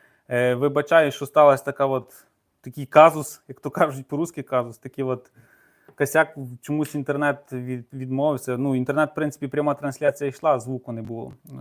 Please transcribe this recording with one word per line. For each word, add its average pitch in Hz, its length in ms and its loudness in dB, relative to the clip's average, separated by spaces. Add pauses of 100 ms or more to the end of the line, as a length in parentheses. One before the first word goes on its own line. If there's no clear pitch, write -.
(280)
Е, 123 260 2
вибачаю, 143 580 2
що - 140 -10
сталася 143 380 6
така 139 220 -2
от, 131 380 -6 (360)
такий 135 260 -12
казус, 156 640 6
як - 120 -18
то 143 100 -8
кажуть 139 380 -2
по-русски 151 340 -6
казус, 120 360 -4
такий 135 260 -8
от 127 260 -6 (640)
косяк, 156 440 0 (220)
чомусь 151 340 -4
інтернет 143 580 -4
від-, 123 400 -10
відмовився. 131 640 -4
Ну, 135 180 -2
інтернет, 143 360 0
в - 40 -20
принципі, 147 340 -6
пряма 147 260 -2
трансляція 143 560 -4
йшла, 135 300 0
звуку 127 320 -10
не 113 100 -10
було. 117 300 -12 (280)